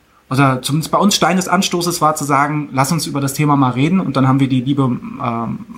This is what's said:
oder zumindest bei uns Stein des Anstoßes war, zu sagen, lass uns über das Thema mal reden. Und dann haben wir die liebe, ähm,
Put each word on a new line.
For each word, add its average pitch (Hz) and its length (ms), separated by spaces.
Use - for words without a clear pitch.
oder 135 320
zumindest 156 300
bei 156 60
uns 190 180
Stein 170 200
des 180 120
Anstoßes 175 520
war, 147 140
zu 147 100
sagen, 147 480
lass 135 200
uns 165 160
über 143 120
das 135 140
Thema 147 220
mal 135 160
reden. 151 260
Und 147 180
dann 131 120
haben 135 120
wir 135 80
die 127 120
liebe, 139 240
ähm, 117 840